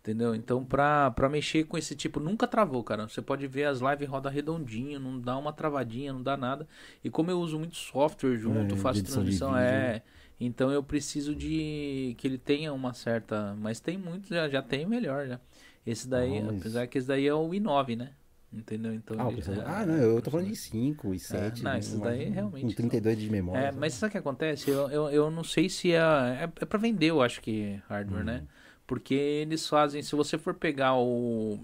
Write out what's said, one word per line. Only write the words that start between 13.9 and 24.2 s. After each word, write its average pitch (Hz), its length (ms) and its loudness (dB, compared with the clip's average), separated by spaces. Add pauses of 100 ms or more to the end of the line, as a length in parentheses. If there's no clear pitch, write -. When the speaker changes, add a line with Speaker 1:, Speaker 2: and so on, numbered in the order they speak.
Speaker 1:
muito, 185 300 -8
já, 165 200 0
já 135 140 0
tem 139 240 -4
melhor, 160 400 -2
já. 123 140 -6 (440)
Esse 117 240 -4
daí, 127 300 2
Speaker 2:
Ah, 107 80 -2
mas 104 140 -2
Speaker 1:
apesar 117 260 -2
que 123 100 -4
esse 127 120 0
daí 139 180 2
é 147 80 4
o 160 180 0
i 196 60 0
nove, 139 380 2
né? 123 140 -8 (420)
Entendeu? 113 420 -6
Então 110 240 -8
Speaker 2:
Ah, 107 80 0
o - 60 2
Speaker 1:
ele, 117 100 -6
Speaker 2:
processador. 104 280 -4
Speaker 1:
é, 170 120 -2
Speaker 2:
Ah, - 20 0
não, 165 120 2
eu 117 260 6
tô 127 60 -4
Speaker 1:
é, - 20 -2
Speaker 2:
falando 175 160 0
de 220 100 -4
cinco, 120 560 -2
i 92 60 -2
sete, 107 420 -4
Speaker 1:
é, 127 40 -6
não, 139 80 -2
Speaker 2:
né? - 80 0
Speaker 1:
esses 104 180 -6
Speaker 2:
Mas 104 40 -2
Speaker 1:
daí 123 260 -2
Speaker 2:
um, 214 40 -2
Speaker 1:
realmente 175 340 -4
Speaker 2:
um 113 40 2
trinta 120 260 0
e 113 40 2
dois 110 180 2
de 107 100 -4
memória, 98 320 0
Speaker 1:
É, 139 60 2
Speaker 2:
sabe? 139 120 -4
Speaker 1:
mas 156 160 -2
sabe 214 140 -2
o 208 40 -4
que 202 60 -4
acontece? 156 520 -2